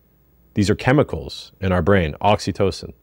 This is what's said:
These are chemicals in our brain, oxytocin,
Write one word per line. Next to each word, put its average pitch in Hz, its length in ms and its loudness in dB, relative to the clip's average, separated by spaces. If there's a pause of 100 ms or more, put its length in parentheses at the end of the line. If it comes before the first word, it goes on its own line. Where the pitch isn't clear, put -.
(540)
These 101 160 2
are 104 60 4
chemicals - 840 -2
in 92 120 0
our 90 100 2
brain, 90 380 2
oxytocin, 101 840 -2